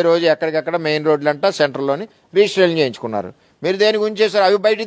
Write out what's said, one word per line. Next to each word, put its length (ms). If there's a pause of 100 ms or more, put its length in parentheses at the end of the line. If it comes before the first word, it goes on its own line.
రోజు 200
ఎక్కడికక్కడ 500 (100)
మెయిన్ 220
రోడ్లంట 380 (120)
సెంటర్లోని 500 (260)
రిజిస్ట్రేషన్ 460
చేయించుకున్నారు. 500 (320)
మీరు 140
దేని 260
గురించి 220
చేశారు? 200
అవి 220
బయట 200